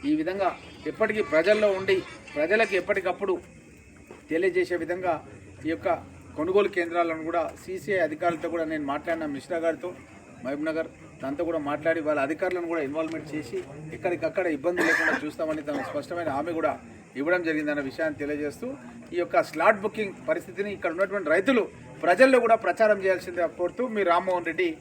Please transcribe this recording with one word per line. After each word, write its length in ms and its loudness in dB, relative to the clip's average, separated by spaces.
ఈ 100 4
విధంగా 280 0
ఎప్పటికీ 320 2
ప్రజల్లో 360 6
ఉండి 180 2
ప్రజలకు 440 2
ఎప్పటికప్పుడు 540 0
తెలియజేసే 540 2
విధంగా 300 0
ఈ 60 0
యొక్క 160 -2
కొనుగోలు 400 4
కేంద్రాలను 520 0
కూడా 120 0
సీసీఐ 460 -2
అధికారులతో 460 -2
కూడా 180 0
నేను 200 -4
మాట్లాడిన, 340 -2
మిశ్రా 280 -4
గారితో, 260 0
మహబూబ్ 260 -4
నగర్, 180 -2
దాంతో 260 -4
కూడా 120 0
మాట్లాడి 360 0
వాళ్ళ 200 2
అధికారులను 460 -2
కూడా 160 0
ఇన్వాల్వ్‌మెంట్ 460 -4
చేసి 240 -6
ఎక్కడికక్కడ 500 -2
ఇబ్బంది 320 0
లేకుండా 260 2
చూస్తామని 440 -4
తను 220 -4
స్పష్టమైన 460 -4
హామీ 240 -2
కూడా 120 2
ఇవ్వడం 280 2
జరిగిందన్న 400 0
విషయాన్ని 340 -2
తెలియజేస్తూ, 440 -4
ఈ 60 0
యొక్క 300 2
స్లాట్ 340 4
బుకింగ్ 320 -4
పరిస్థితిని 480 -4
ఇక్కడ 200 -2
ఉన్నటువంటి 380 0
రైతులు 280 4
ప్రజల్లో 400 8
కూడా 200 6
ప్రచారం 400 4
చేయాల్సిందిగా 420 0
కోరుతూ, 220 0
మీ 160 0
రామ్మోహన్ 400 2
రెడ్డి 180 0